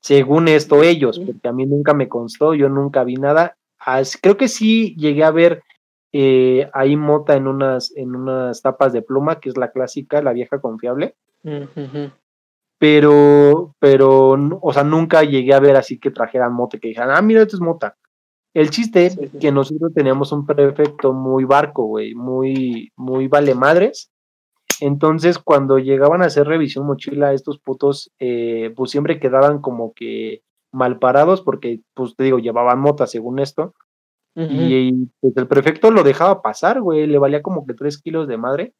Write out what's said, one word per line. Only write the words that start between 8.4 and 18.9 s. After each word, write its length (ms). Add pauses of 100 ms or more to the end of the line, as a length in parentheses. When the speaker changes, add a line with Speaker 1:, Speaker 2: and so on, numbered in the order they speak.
Speaker 1:
tapas 300
de 100
pluma, 380
que 100
es 80
la 140
clásica, 500
la 100
vieja 280
confiable. 560 (280)
Speaker 2:
Ujú. 640 (680)
Speaker 1:
Pero, 1000
pero, 560
n-, 240
o 120
sea, 120
nunca 400
llegué 300
a 60
ver 160
así 220
que 120
trajeran 420
mota, 260
que 100
dijeran, 220
"Ah, 120
mira, 200
esto 140
es 40
mota". 360 (580)
El 160
chiste 400